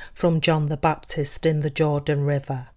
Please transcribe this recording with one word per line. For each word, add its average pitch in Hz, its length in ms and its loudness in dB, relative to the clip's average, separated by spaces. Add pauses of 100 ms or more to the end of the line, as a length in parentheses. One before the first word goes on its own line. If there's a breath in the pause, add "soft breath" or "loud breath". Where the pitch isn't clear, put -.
(120 loud breath)
from 165 280 2
John 156 280 2
the 151 80 -2
Baptist - 680 -2
in 156 140 2
the 147 100 0
Jordan 143 540 0
River. 139 520 -2